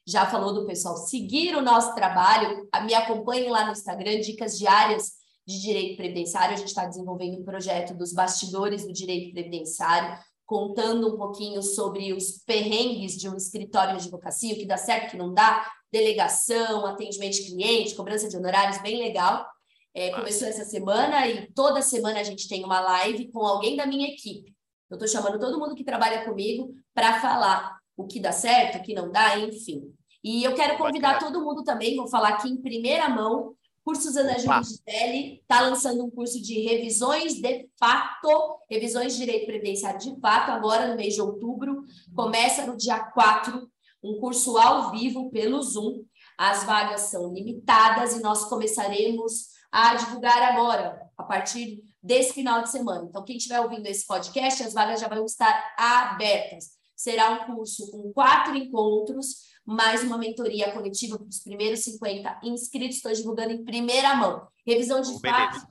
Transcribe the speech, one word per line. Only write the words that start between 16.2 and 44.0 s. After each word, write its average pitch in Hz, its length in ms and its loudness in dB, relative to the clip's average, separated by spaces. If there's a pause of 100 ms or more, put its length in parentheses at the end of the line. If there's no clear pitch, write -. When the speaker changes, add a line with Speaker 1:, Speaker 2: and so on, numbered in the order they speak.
Speaker 1:
atendimento 196 480 -6
de 196 120 -4
cliente, 208 500 0
cobrança 208 320 -4
de 185 80 -8
honorários, 190 440 2
bem 220 180 -4
legal. 185 480 0 (460)
É, 180 180 -4
Speaker 2:
Massa. - 120 -6
Speaker 1:
começou 208 260 -4
essa 214 160 -6
semana 240 640 2
e 214 260 -4
toda 277 300 4
semana 214 380 0
a 208 40 -4
gente 196 240 -10
tem 190 160 -6
uma 185 160 0
live 190 520 0
com 226 120 -2
alguém 208 320 0
da 285 100 -2
minha 277 220 -2
equipe. - 460 -16 (340)
Eu 180 80 -12
tô 214 100 -6
chamando 208 340 -2
todo 262 180 -2
mundo 294 160 -6
que 262 100 -12
trabalha 226 400 0
comigo 214 480 -4 (220)
pra 233 260 4
falar 196 560 2 (200)
o 190 100 -8
que - 140 -10
dá 180 120 -2
certo, - 460 4
o - 40 -10
que 214 120 -8
não 175 160 -6
dá, 202 280 4
enfim. 151 540 -8 (300)
E 233 220 0
eu 262 100 2
quero 294 200 2
Speaker 2:
Bacana. 302 140 0
Speaker 1:
convidar 277 300 2
todo 302 260 -2
mundo 285 200 -4
também, 233 320 0
vou 254 100 -6
falar 220 220 4
aqui 214 200 0
em 254 140 -4
primeira 262 460 0
mão, 226 460 -2 (300)
por 240 120 -2
Suzana 277 360 0
Speaker 2:
Opa. 247 300 2
Speaker 1:
Giudicelli, 240 840 -6
tá 247 140 6
lançando 254 420 0
um 240 60 -6
curso 240 300 -6
de 214 200 -4
revisões 233 800 0
de 247 280 -4 (100)
fato, 302 840 2 (100)
revisões 233 440 -2
de 247 60 -4
direito 226 260 -2
previdenciário 196 520 -4
de 262 220 -10
fato, 233 300 4
agora 220 380 2
no 233 60 -2
mês 208 200 -2
de 208 80 0
outubro, 254 640 -6 (300)
começa 233 520 2
no 240 100 -6
dia 214 240 -2
quatro, 233 680 4 (340)